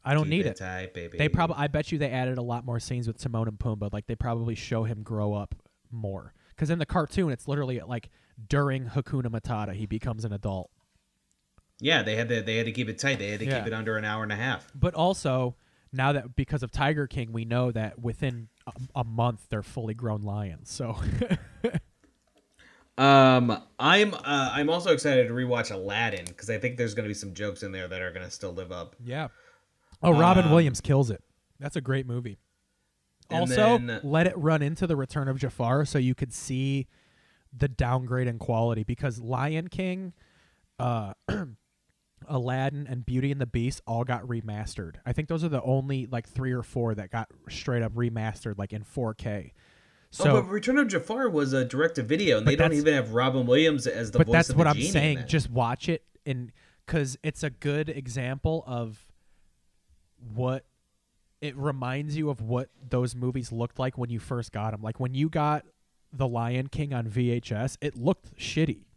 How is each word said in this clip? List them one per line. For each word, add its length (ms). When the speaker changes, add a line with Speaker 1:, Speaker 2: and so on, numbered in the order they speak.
Speaker 1:
I 100
don't 100
Speaker 2:
Keep 60
Speaker 1:
need 160
Speaker 2:
it 40
Speaker 1:
it. 60
Speaker 2:
tight, 380
baby. 240
Speaker 1:
They 100
prob-, 260
I 120
bet 260
you 60
they 120
added 280
a 40
lot 220
more 160
scenes 260
with 120
Timon 300
and 100
Pumbaa. 340
Like, 140
they 100
probably 380
show 300
him 180
grow 320
up 200
more. 420
'Cause 140
in 80
the 80
cartoon, 460
it's 160
literally, 320
like, 300
during 380
Hakuna 400
Matata, 480
he 120
becomes 380
an 80
adult. 380
Speaker 2:
Yeah, 220
they 120
had 140
to, 140
they 140
had 100
to 60
keep 160
it 100
tight. 200
They 120
had 100
to 60
Speaker 1:
Yeah. 120
Speaker 2:
keep 100
it 40
under 240
an 80
hour 180
and 80
a 60
half. 380
Speaker 1:
But 200
also, 600
now 200
that 240
because 260
of 80
Tiger 360
King, 260
we 120
know 280
that 280
within 480
a, 60
a 80
month 440
they're 140
fully 320
grown 280
lions. 480
So 260
<laughs> 1080
Speaker 2:
Um, 520
I'm, 360
uh, 60
I'm 160
also 240
excited 360
to 40
rewatch 400
Aladdin 540
'cause 240
I 80
think 180
there's 180
gonna 140
be 60
some 180
jokes 300
in 100
there 160
that 140
are 100
gonna 180
still 220
live 180
up. 320
Speaker 1:
Yeah. 260
Oh, 100
Robin 340
Speaker 2:
Um, 40
Speaker 1:
Williams 300
kills 300
it. 120
That's 160
a 40
great 260
movie. 320
Speaker 2:
and 100
Speaker 1:
Also, 380
Speaker 2:
then 240
Speaker 1:
let 240
it 100
run 260
into 240
The 100
Return 320
of 100
Jafar 460
so 140
you 160
could 180
see 540
the 120
downgrade 580
in 120
quality, 440
because 380
Lion 480
King, 440
uh, 340
<clears throat> 180
Aladdin, 600
and 160
Beauty 280
and 80
the 60
Beast 400
all 180
got 200
remastered. 800
I 80
think 160
those 160
are 40
the 140
only, 440
like, 220
three 240
or 100
four 320
that 160
got 180
straight 340
up 120
remastered, 640
like, 140
in 120
four 300
K. 380
So 140
Speaker 2:
Oh, 180
but 60
Return 300
of 100
Jafar 420
was 220
a 120
direct-to-video, 760
and 60
Speaker 1:
But 80
Speaker 2:
they 40
don't 140
Speaker 1:
that's 100
Speaker 2:
even 140
have 180
Robin 340
Williams 400
as 240
the 80
Speaker 1:
but 100
Speaker 2:
voice 60
Speaker 1:
that's 160
Speaker 2:
of 60
Speaker 1:
what 80
Speaker 2:
the 60
Speaker 1:
I'm 60
Speaker 2:
genie 100
in 60
Speaker 1:
saying. 260
Speaker 2:
that. 100
Speaker 1:
Just 220
watch 380
it, 160
and 260
'cause 360
it's 200
a 80
good 380
example 800
of 400
what 300
it 160
reminds 600
you 140
of 100
what 280
those 280
movies 340
looked 280
like 200
when 120
you 100
first 320
got 200
'em. 100
Like, 180
when 140
you 140
got 380
The 160
Lion 400
King 240
on 160
V 220
H 200
S, 300
it 160
looked 400
shitty. 480